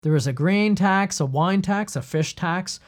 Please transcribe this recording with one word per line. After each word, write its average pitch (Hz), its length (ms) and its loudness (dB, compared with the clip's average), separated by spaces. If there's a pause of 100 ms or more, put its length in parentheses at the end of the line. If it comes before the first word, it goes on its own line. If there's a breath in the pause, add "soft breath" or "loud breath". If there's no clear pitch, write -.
There 156 100 2
was 143 140 2
a 139 60 -2
grain 196 420 2
tax, 196 460 0
a 147 60 0
wine 165 360 2
tax, 202 340 -2
a 123 60 -4
fish 156 320 -2
tax, 185 540 -4